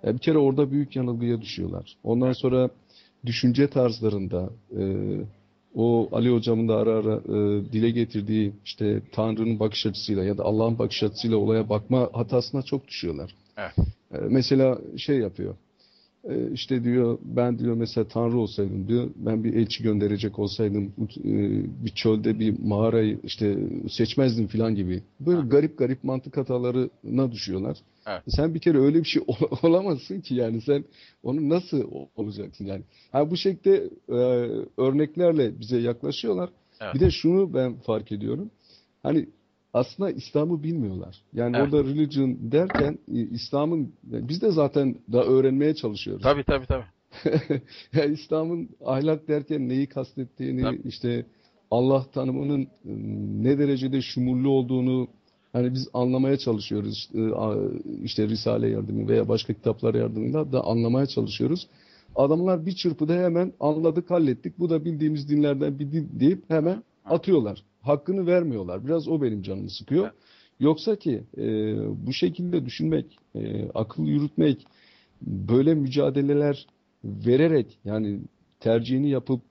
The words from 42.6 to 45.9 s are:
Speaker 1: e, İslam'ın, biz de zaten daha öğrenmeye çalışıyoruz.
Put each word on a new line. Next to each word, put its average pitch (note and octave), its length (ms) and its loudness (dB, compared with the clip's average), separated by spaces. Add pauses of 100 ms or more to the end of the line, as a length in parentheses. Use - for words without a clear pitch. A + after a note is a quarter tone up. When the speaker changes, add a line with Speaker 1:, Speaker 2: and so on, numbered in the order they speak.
Speaker 1:
e, A#2+ 60 0
İslam'ın, C#3 720 -2 (100)
biz A#2+ 400 -6
de A3 80 4
zaten C#3+ 460 2 (160)
daha B2 100 4
öğrenmeye C3+ 520 4
çalışıyoruz. G2+ 480 -8